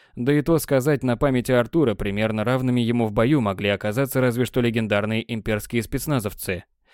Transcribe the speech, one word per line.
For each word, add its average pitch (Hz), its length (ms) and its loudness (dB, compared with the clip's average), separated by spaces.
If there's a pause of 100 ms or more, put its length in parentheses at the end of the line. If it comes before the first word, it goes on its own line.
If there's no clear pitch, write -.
(160)
Да 123 160 0
и 147 120 2
то 165 160 2
сказать, 139 440 0
на 123 140 0
памяти 131 340 0
Артура 123 440 2
примерно 107 480 -2
равными 127 380 0
ему 117 260 0
в 107 40 -4
бою 120 300 2
могли 101 280 -2
оказаться 107 520 -2
разве 123 240 2
что 123 160 -2
легендарные 110 680 0
имперские 110 500 -2
спецназовцы, 107 840 -4 (280)